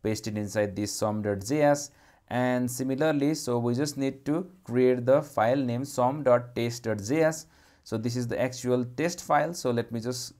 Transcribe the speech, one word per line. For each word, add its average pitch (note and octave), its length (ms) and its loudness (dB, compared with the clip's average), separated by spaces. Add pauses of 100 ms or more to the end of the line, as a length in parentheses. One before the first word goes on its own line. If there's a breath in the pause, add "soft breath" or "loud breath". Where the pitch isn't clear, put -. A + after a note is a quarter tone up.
paste A2 260 -2
it G#2+ 120 -4
inside G#2 360 -2
this G2+ 160 -4
som G#2+ 300 -2
dot G2+ 240 -2
J D3 160 0
S. D3 300 2 (420 soft breath)
And B2 380 0
similarly, C#3+ 640 0
so B2 240 -2
we A#2+ 160 0
just C#3+ 220 -2
need C3+ 260 -4
to E3 260 -2 (140)
create B2 420 4
the C3+ 160 6
file A#2+ 360 2
name B2 260 -2
som C3+ 400 0
dot B2 320 4
test A#2 280 -2
dot G#2+ 200 -2
J C#3+ 200 2
S. - 240 0 (360 soft breath)
So - 140 -6
this A#2+ 180 -2
is B2 100 -2
the - 160 -2
actual B2 440 0 (100)
test F3 260 -2
file. D#3 320 2
So B2+ 180 -4
let A#2 200 -2
me A#2 80 -4
just B2 400 -8